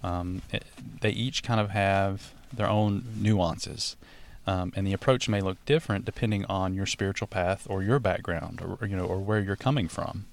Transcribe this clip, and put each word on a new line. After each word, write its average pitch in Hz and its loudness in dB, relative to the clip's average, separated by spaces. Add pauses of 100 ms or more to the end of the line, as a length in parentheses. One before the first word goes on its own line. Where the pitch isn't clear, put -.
um, 90 -2 (100)
it, - -4 (380)
they 107 2
each 120 -2
kind 113 2
of 104 2
have 98 2 (200)
their 107 0
own 107 4 (140)
nuances. 104 2 (500)
Um, 92 0
and 98 0
the 98 2
approach 127 2
may 101 4
look 95 -2
different 139 2
depending 107 0
on 95 0
your 98 0
spiritual 98 -2
path 92 0
or 95 0
your 120 4
background 85 -2
or, 90 -6
or, 107 -2
you 98 -2
know, 92 0
or 92 0
where 104 2
you're 98 0
coming 127 0
from. - -6